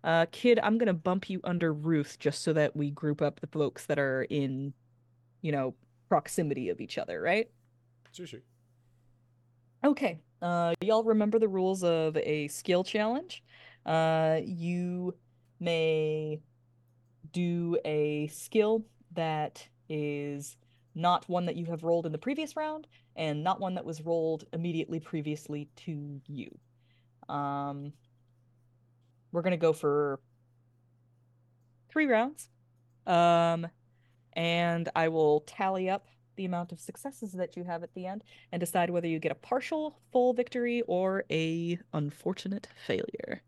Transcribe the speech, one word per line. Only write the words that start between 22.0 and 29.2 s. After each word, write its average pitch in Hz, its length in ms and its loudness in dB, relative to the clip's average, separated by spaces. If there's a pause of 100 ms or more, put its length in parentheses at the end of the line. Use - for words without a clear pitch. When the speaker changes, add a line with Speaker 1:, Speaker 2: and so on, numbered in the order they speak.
Speaker 1:
in 160 60 -2
the 156 60 -6
previous 285 380 -4
round 311 320 -6 (280)
and 151 280 -2
not 185 160 0
one 185 160 -2
that 175 100 -6
was 156 160 -8
rolled 160 520 -2
immediately 165 460 -2
previously 151 800 -6
to 147 500 -10
you. 135 220 -10 (800)
Um, 143 640 -6 (1400)